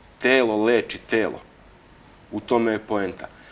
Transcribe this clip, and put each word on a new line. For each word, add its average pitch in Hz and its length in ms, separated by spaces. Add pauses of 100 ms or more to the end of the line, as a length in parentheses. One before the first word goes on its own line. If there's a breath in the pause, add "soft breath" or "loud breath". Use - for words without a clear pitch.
(200)
telo 123 440
leči 117 360
telo. 101 400 (920)
U 104 80
tome 117 320
je 107 80
poenta. 101 480 (240 loud breath)